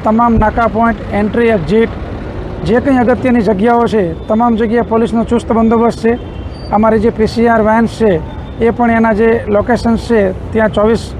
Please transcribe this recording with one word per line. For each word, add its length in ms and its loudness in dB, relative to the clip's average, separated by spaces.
તમામ 300 2
નાકા 340 2
પોઇન્ટ, 460 -2
એન્ટ્રી, 340 0
એક્ઝિટ, 420 0
જે 140 2
કંઈ 180 0
અગત્યની 440 2
જગ્યાઓ 460 2
છે, 400 -2
તમામ 280 2
જગ્યાએ 260 0
પોલીસનો 420 0
ચુસ્ત 280 -2
બંદોબસ્ત 560 2
છે. 60 2
અમારી 280 2
જે 100 2
પી 180 -2
સી 200 0
આર 140 2
વેન્સ 280 2
છે, 320 0
એ 100 2
પણ 220 0
એના 220 2
જે 340 2
લોકેશન્સ 520 0
છે, 520 -2
ત્યાં 180 2
ચોવીસ 500 0